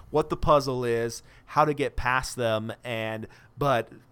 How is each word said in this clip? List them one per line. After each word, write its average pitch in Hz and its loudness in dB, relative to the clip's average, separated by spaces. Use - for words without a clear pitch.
what 156 0
the 180 -2
puzzle 135 2
is, 117 -2
how 147 2
to 151 2
get 131 -4
past 127 0
them, 113 0
and, 113 -6
but, 131 2